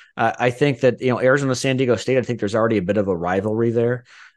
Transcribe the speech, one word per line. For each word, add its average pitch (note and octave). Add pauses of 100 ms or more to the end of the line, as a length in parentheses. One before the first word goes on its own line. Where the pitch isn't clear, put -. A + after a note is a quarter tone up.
(180)
uh, A2+
I B2
think C3
that, B2
you B2
know, G#2+
Arizona, C3
San C3+
Diego B2
State, C3
I A#2
think A#2
there's G#2
already A2+
a F#2+
bit G2
of G2
a F#2+
rivalry G2+
there. A#2+ (340)